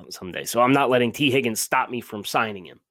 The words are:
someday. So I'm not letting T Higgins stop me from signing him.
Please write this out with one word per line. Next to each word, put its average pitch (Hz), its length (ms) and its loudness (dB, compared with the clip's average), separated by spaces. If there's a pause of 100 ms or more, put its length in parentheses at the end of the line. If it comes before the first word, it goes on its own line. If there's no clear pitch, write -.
(100)
someday. 85 340 -10
So - 160 0
I'm 123 120 6
not 139 180 4
letting 123 220 4
T 143 180 0
Higgins 120 300 0
stop 131 280 0
me 120 140 -8
from 104 240 -12
signing 104 400 -2
him. 65 120 -20 (120)